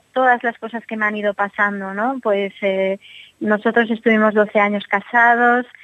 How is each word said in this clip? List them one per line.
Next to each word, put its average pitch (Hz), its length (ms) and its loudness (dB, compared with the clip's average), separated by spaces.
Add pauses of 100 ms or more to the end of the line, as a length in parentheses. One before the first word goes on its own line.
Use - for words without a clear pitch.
(140)
todas 254 300 2
las 233 160 -4
cosas 226 260 -10
que 220 120 -8
me 214 80 -2
han 214 100 -2
ido 208 180 -2
pasando, 202 600 -4
¿no? 247 280 -4
Pues, 202 400 -2
eh, 190 380 -2 (400)
nosotros 220 500 0
estuvimos 214 440 2
doce 214 260 2
años 202 280 0
casados, 240 760 2 (180)